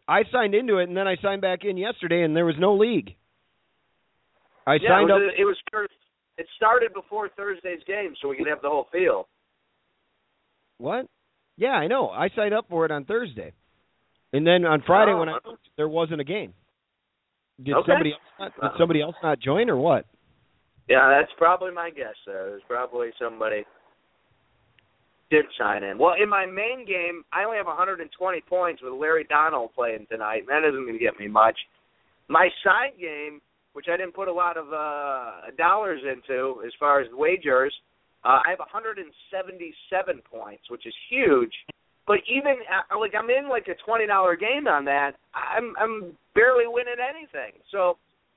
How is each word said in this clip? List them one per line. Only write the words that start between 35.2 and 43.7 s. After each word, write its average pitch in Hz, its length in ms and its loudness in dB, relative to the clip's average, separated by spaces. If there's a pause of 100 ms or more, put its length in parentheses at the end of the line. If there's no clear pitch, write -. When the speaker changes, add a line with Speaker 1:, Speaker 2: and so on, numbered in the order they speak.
Speaker 2:
dollars 180 460 0
into 131 640 -6
as 120 80 -14
far 143 260 4
as 120 120 -6
wagers, 143 640 0 (500)
uh, 131 200 6
I 170 60 2
have 180 100 -4
a 156 40 -12
hundred 220 340 -10
and 160 140 -14 (180)
seventy-seven 185 920 -6
points, 107 480 -18
which 120 160 -14
is 113 80 -16 (140)
huge. 151 460 4 (520)
But 208 120 4 (100)
even, 269 280 0 (120)
uh, 190 300 -2
like, 214 160 -4
I'm 226 160 -2
in, 277 180 0
like, 240 200 -4
a 175 80 -4